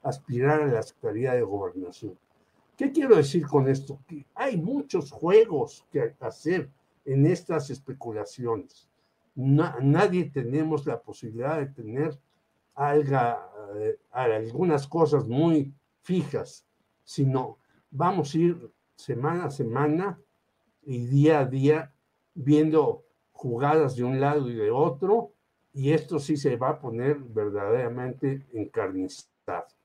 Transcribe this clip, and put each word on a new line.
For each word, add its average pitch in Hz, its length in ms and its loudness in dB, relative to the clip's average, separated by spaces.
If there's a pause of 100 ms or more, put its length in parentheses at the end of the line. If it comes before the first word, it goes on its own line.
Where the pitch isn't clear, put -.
aspirar 135 600 0
a 147 40 0
la 113 160 0
Secretaría 117 520 -4
de 123 80 2
Gobernación. 92 760 -8 (600)
¿Qué 277 160 0
quiero 269 240 6
decir 156 300 0
con 135 220 2
esto? 135 380 -4
Que 147 180 -16 (100)
hay 254 240 -4
muchos 190 520 -4
juegos 175 800 2
que 120 300 -2
hacer 147 480 -4 (360)
en 139 220 4
estas 160 440 -2
especulaciones. 110 1160 -8 (480)
Na-, 139 480 2
nadie 175 440 4
tenemos 139 600 -4
la 123 140 -4
posibilidad 120 580 -8
de 139 80 -4
tener 135 520 -6 (580)
alga-, 139 640 2 (360)
eh, 107 220 -2 (140)
algunas 123 760 0
cosas 147 400 2
muy 143 460 2 (300)
fijas, 139 600 -6 (380)
sino 131 560 -2 (320)
vamos 156 440 -2
a 156 40 2
ir 170 320 0 (240)
semana 151 520 -4
a 139 40 -4
semana 147 680 -2 (680)
y 123 220 -6
día 143 340 6
a 131 40 2
día 135 480 2 (420)
viendo 151 680 2 (280)
jugadas 135 640 0
de 123 80 -2
un 131 160 0
lado 143 280 0
y 120 60 -6
de 107 160 0
otro, 170 640 2 (420)
y 139 180 0
esto - 260 0
sí 147 200 -2
se 135 180 0
va 127 140 0
a - 100 -6
poner 127 380 -2
verdaderamente 120 1400 -2
encarnizado. 92 1120 -6 (180)